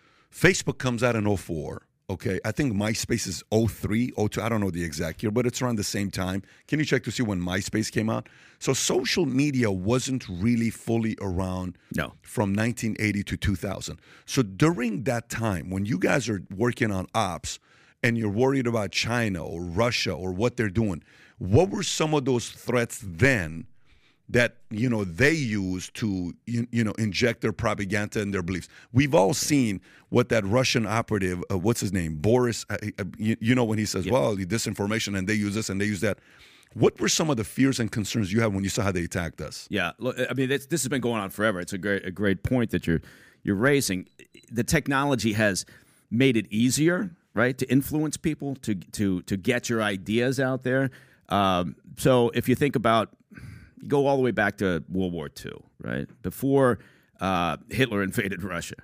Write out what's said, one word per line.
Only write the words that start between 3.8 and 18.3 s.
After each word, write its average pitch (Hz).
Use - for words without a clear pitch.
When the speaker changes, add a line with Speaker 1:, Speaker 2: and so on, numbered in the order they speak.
Speaker 1:
oh 107
two, 101
I 113
don't 113
know 98
the 87
exact 80
year, 107
but 120
it's -
around 120
the 104
same 101
time. 92
Can 151
you 151
check 131
to 113
see 127
when 101
MySpace 95
came 110
out? 117
So -
social 202
media 127
wasn't 120
really 113
fully 113
around 92
Speaker 2:
No. 67
Speaker 1:
from 101
nineteen 110
eighty 101
to -
two 98
thousand. -
So -
during 165
that 117
time, 98
when 95
you 139
guys 156
are 104
working 113
on 92
ops 92
and 117
you're 110